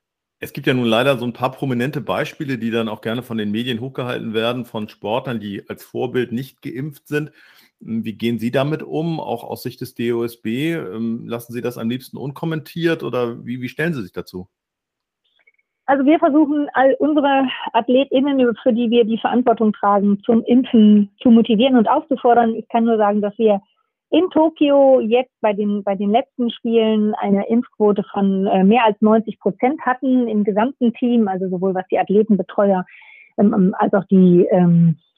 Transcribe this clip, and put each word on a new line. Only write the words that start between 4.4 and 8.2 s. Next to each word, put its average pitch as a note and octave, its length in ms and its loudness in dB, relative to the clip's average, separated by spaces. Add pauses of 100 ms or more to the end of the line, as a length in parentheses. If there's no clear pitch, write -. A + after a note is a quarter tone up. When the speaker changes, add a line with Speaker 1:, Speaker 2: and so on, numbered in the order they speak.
Speaker 1:
von G#2+ 240 -10
Sportlern, A2+ 500 -6
die G2+ 300 -10
als - 160 -16
Vorbild A#2+ 480 -4
nicht C3 280 -10
geimpft C#3 460 -12
sind. D3 240 -6 (480)
Wie A2+ 380 -8
gehen A#2 200 -2